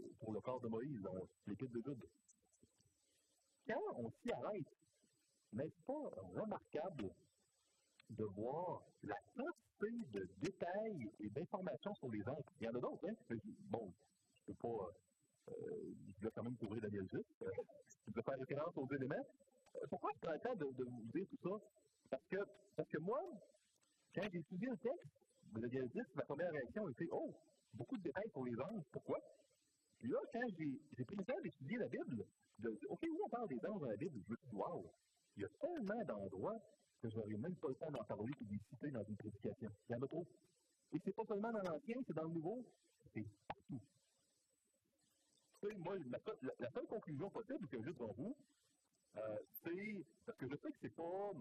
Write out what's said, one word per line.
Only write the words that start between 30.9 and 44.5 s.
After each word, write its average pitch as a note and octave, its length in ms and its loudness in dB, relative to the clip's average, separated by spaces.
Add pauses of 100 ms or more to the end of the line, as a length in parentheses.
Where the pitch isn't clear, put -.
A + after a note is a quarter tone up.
j'ai B2+ 80 0
pris G3+ 100 -4
le G3+ 80 0
temps D#4+ 200 2
d'étudier F3 340 -2
la F#3 100 2
Bible, D3+ 380 0 (340)
de, A#2 100 0
de, « - 200 -2
Ok, - 140 -2
où E4 220 2
on A#3 40 0
parle A#3 180 0
des B2+ 200 0
anges G3+ 140 0
dans C3+ 60 2
la G#2 100 2
Bible ? » C#3 300 0
Je G#2 40 -6
me A2+ 40 2
suis C3 140 -10
dit, « G#2+ 80 -6
Wow, G#2 340 0 (440)
il G3+ 60 -6
y G3 40 2
a F#3+ 40 -4 (120)
tellement A#3+ 460 2
d'endroits G#2+ 500 0 (420)
que A#2 120 0
je G#2 40 -6
n'aurais G#2+ 220 0
même E3 200 0
pas D#3 100 0
le C3 80 2
temps D#3 160 -2
d'en A#2+ 140 -2
parler A2+ 360 0
et - 40 -4
de G2+ 80 -6
les G#2 40 2
citer - 320 -4
dans A#2 140 2
une G#2 140 -2
prédication. » G2+ 520 -2 (200)
Il A#2+ 40 2
y - 20 4
en B2 60 2
a C#3 60 4
trop. E3+ 180 0 (680)
Et - 120 4
c'est F#3+ 100 2
pas - 120 2
seulement A3 240 4
dans G#3+ 100 4
l'Ancien, F3+ 340 2 (120)
c'est D#3+ 80 -2
dans D#3 80 4
le E3 100 2
Nouveau, G3 320 2 (480)
c'est G#2 120 0 (220)
partout. - 340 -4 (1800)